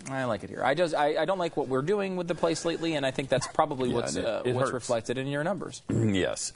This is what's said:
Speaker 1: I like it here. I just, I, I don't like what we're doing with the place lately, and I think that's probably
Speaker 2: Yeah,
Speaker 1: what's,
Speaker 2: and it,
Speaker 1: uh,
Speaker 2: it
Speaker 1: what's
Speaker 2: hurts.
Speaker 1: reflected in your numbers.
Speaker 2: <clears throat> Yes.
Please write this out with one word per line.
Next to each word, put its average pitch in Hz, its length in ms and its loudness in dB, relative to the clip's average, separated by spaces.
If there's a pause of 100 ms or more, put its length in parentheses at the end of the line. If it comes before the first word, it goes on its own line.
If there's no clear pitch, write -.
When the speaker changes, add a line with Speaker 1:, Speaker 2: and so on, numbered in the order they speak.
(120)
Speaker 1:
I 135 140 -2
like 110 180 -2
it 98 60 -10
here. - 140 -6
I 135 120 4
just, 165 180 2
I, 147 280 2
I 160 40 2
don't 190 140 0
like 170 160 -2
what 135 140 0
we're 131 120 2
doing 190 360 0
with 175 100 -2
the 175 80 -2
place 165 300 0
lately, 165 300 0
and 139 100 0
I 131 60 2
think 135 180 -2
that's 131 180 2
probably 131 420 2
Speaker 2:
Yeah, 117 60 0
Speaker 1:
what's, 123 200 0
Speaker 2:
and 123 100 -2
it, 117 40 0
Speaker 1:
uh, 104 160 -2
Speaker 2:
it 123 80 2
Speaker 1:
what's 127 180 2
Speaker 2:
hurts. - 20 -4
Speaker 1:
reflected 120 440 -2
in 131 100 -2
your 143 160 -2
numbers. 175 420 -4
Speaker 2:
<clears throat> - 40 -6
Yes. 98 680 2